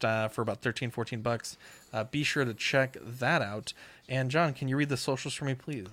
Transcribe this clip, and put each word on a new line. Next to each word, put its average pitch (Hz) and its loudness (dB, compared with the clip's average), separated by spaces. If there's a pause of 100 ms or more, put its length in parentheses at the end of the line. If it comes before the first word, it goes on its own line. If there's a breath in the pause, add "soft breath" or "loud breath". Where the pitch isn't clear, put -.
uh, 110 2
for - -2
about 107 -2
thirteen, 120 -2
fourteen 117 -4
bucks. 117 -2 (340 loud breath)
Uh, 110 0
be 147 0
sure 143 2
to 117 0
check 131 2
that 131 0
out. 104 -6 (340 loud breath)
And 131 0
John, 156 4
can 135 -4
you 135 2
read 143 2
the 135 2
socials 135 -2
for - -4
me, 135 0
please? 127 -8